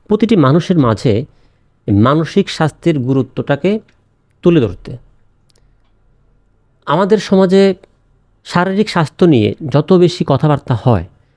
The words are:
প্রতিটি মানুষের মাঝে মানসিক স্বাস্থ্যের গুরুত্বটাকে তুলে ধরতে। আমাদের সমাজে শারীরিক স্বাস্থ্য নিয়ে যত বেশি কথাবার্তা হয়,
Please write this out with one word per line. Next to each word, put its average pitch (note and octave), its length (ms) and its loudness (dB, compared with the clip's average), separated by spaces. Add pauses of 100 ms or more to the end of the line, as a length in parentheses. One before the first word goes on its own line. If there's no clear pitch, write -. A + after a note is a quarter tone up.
প্রতিটি G#3+ 280 0
মানুষের E3 440 2
মাঝে A#2 460 0 (680)
মানসিক D3 580 0
স্বাস্থ্যের D#3 500 -4
গুরুত্বটাকে C3+ 800 -4 (600)
তুলে E3+ 200 2
ধরতে। G#2+ 360 -8 (1900)
আমাদের F#3+ 320 0
সমাজে F#3+ 580 2 (720)
শারীরিক F#3+ 440 -2
স্বাস্থ্য E3+ 360 -2
নিয়ে A2+ 300 2 (140)
যত D3+ 240 0
বেশি F3 340 0
কথাবার্তা C#3 560 -2
হয়, G2 220 0 (320)